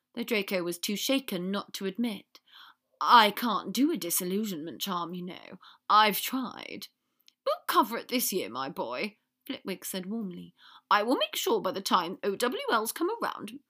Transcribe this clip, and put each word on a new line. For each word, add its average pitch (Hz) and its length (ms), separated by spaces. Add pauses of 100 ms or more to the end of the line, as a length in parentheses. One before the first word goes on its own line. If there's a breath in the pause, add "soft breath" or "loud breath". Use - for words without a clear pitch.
(140 soft breath)
though 233 100
Draco 202 380
was 175 160
too 208 180
shaken 196 540
not 202 240
to 196 120
admit, 196 540 (600 loud breath)
"I 208 300
can't 196 420
do 277 200
a 302 40
disillusionment 180 840
charm, 175 340
you 180 80
know. - 360 (300 loud breath)
I've 208 320
tried." - 680 (580)
"We'll 587 200
cover 240 300
it - 120
this 240 240
year, 151 160
my 131 200
boy," 143 480 (300)
Flitwick 190 380
said 185 220
warmly. 185 480 (360 loud breath)
"I 208 120
will 240 140
make 622 200
sure 240 240
by 180 120
the - 80
time 185 420
O 196 140
W 359 340
Ls 226 220
come 349 180
around. 285 480 (120)